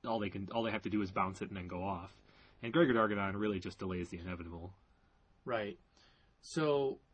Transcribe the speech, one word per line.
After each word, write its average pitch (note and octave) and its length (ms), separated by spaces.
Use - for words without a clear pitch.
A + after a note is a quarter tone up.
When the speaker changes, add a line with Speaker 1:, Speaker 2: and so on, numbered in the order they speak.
Speaker 1:
all A2+ 120
they G2+ 120
can, G2 220
all A#2 120
they A2 80
have G#2+ 100
to - 80
do G#2 120
is F#2+ 80
bounce F#2+ 300
it G2 80
and G2 80
then F2+ 120
go F2+ 160
off. F2+ 260
And A#2 100
Greater D3 200
Gargadon G#2 440
really G#2 240
just F#2 180
delays F2+ 300
the F2+ 100
inevitable. E2+ 540
Speaker 2:
Right. A2 340
So C#3+ 580